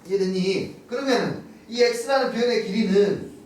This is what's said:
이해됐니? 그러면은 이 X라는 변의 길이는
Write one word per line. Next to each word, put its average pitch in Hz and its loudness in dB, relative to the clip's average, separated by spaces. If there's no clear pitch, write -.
이해됐니? 185 -2
그러면은 240 -2
이 240 0
X라는 247 2
변의 233 0
길이는 190 2